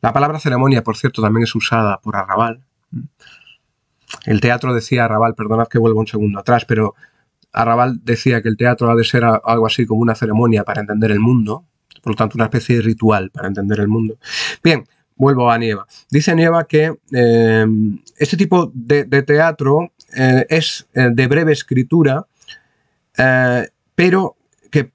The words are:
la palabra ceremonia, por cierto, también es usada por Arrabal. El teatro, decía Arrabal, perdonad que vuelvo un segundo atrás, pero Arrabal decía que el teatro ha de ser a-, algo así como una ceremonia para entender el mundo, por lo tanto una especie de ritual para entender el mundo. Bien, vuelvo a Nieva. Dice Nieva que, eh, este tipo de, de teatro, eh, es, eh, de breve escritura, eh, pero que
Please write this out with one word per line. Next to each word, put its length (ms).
la 100
palabra 260
ceremonia, 460
por 100
cierto, 280
también 220
es 100
usada 480
por 140
Arrabal. 440
El 160
teatro, 320
decía 320
Arrabal, 280
perdonad 340
que 100
vuelvo 200
un 80
segundo 320
atrás, 280
pero 280
Arrabal 540
decía 380
que 80
el 80
teatro 320
ha 40
de 100
ser 200
a-, 180
algo 240
así 200
como 160
una 120
ceremonia 500
para 180
entender 300
el 60
mundo, 460
por 100
lo 40
tanto 200
una 80
especie 320
de 60
ritual 480
para 180
entender 320
el 80
mundo. 300
Bien, 240
vuelvo 360
a 60
Nieva. 300
Dice 240
Nieva 300
que, 300
eh, 560
este 180
tipo 380
de, 300
de 180
teatro, 680
eh, 360
es, 420
eh, 180
de 160
breve 280
escritura, 720
eh, 500
pero 420
que 240